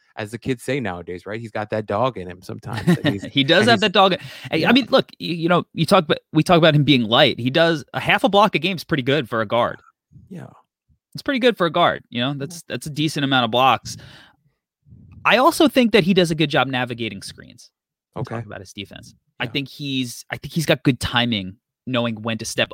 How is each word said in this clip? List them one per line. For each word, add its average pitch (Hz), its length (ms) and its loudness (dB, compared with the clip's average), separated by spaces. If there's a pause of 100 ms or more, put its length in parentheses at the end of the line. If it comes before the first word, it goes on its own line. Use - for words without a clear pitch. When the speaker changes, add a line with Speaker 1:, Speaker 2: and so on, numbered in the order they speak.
(180)
Speaker 1:
as 107 140 -8
the 117 60 -12
kids 127 240 -6
say 131 200 -4
nowadays, 90 440 -10
right? 107 140 -10
He's 113 120 -14
got 107 180 -6
that 110 160 -4
dog 113 320 -2
in 90 100 -10
him 85 140 -14
sometimes. 110 560 -2
And - 100 -4
he's, 101 160 -4
Speaker 2:
<laughs> - 80 -12
He 135 140 2
does 165 160 4
Speaker 1:
and 226 80 4
Speaker 2:
have 233 80 6
Speaker 1:
he's 185 40 -2
Speaker 2:
that 208 120 -2
dog. 196 220 4
I, - 20 -12 (340)
I - 60 -4
Speaker 1:
Yeah. 165 160 0
Speaker 2:
mean, 254 160 2
look, 254 160 2 (160)
y-, 170 60 -8
you 165 200 -4
know, 175 160 2 (100)
you 160 120 0
talk 190 180 4
about, 147 140 0 (160)
we 156 100 2
talk 175 140 4
about 156 180 6
him 147 80 4
being 127 200 4
light. 120 360 2
He 123 100 -2
does, 165 440 2
a 127 80 -4
half 190 240 0
a 220 40 4
block 202 240 4
a 165 60 -2
game 180 160 -4
is - 80 -10
pretty 143 200 -2
good 135 260 -2
for 117 100 -2
a 110 60 -2
guard. 117 340 0 (480)
Speaker 1:
Yeah. - 220 -16 (640)
Speaker 2:
It's - 80 -12
pretty 269 180 -2
good 240 180 4
for 180 80 2
a 156 60 0
guard. 135 380 2
You 120 100 -6
know, 135 140 -2
that's, 156 240 -10
Speaker 1:
Yeah. - 160 -12
Speaker 2:
that's 123 140 -8
a - 20 -10
decent 151 340 -2
amount 131 220 2
of 110 60 -4
blocks. 123 440 2 (1300)
I 190 140 6
also 311 320 4
think 240 240 2
that 202 100 6
he 190 100 2
does 170 160 4
a 170 60 -2
good 151 140 0
job 135 180 2
navigating 120 540 -6
screens. - 500 -20 (440)
We 113 60 -8
Speaker 1:
Okay. 117 140 -10
Speaker 2:
talk 117 100 -10
about 104 140 -16
his 98 140 -20
defense. - 420 -16 (240)
I 123 60 -2
Speaker 1:
Yeah. - 60 -12
Speaker 2:
think 143 180 -4
he's, 131 600 -8
I - 80 -8
think - 160 -14
he's 160 120 -2
got - 180 0
good 131 160 0
timing, 110 560 -2 (320)
knowing 120 340 -4
when 113 180 -4
to 120 60 -8
step 113 280 -4